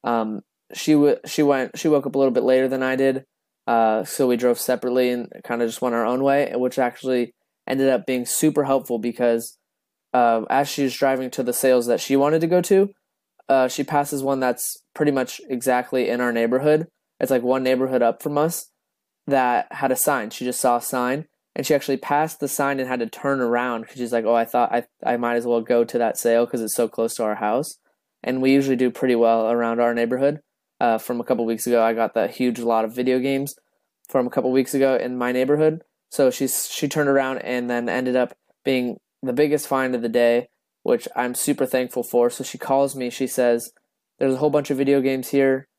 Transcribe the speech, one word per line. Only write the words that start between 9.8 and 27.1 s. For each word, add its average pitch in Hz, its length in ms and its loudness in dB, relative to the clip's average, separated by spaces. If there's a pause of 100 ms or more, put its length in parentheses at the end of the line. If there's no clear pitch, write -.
uh, 117 340 2
as 139 180 2
she 143 160 -4
was 131 120 -2
driving 131 360 0
to 131 120 -6
the 120 100 -2
sales 127 360 2
that 110 120 2
she 135 160 0
wanted 151 240 2
to 170 60 0
go 180 160 2
to, 196 320 2 (560)
uh, 131 180 4
she 135 160 -4
passes 143 380 -2
one 135 180 -2
that's - 420 -4 (120)
pretty 151 180 2
much 131 380 -4
exactly 123 580 0
in 120 140 -2
our 120 100 0
neighborhood. 131 560 2 (320)
It's, 127 100 0
like, 127 120 2
one 131 200 0
neighborhood 131 380 0
up 117 220 2
from 147 160 -2
us 165 320 -2 (560)
that 127 460 0
had 131 200 -2
a 123 40 0
sign. 123 340 -2
She - 160 -8
just 123 140 -4
saw 120 180 2
a - 20 0
sign, 127 460 -4 (280)
and 139 120 -6
she 156 80 2
actually 135 240 0
passed 156 420 -2
the 143 80 -4
sign 139 320 -2
and 127 80 -4
had 127 120 -4
to 113 60 -2
turn 135 360 -4
around 120 440 -2
'cause - 100 -20
she's 123 160 -6
like, 117 120 0
"Oh, 113 100 2
I 117 120 2
thought 120 260 0
I, 117 140 -2 (180)
I 123 140 0
might 120 180 -2
as 117 100 -2
well 117 140 2
go 117 240 2
to 117 140 -4
that 113 180 0
sale 117 300 2
'cause 117 160 -4
it's 107 120 -4
so 117 140 0
close 110 280 -4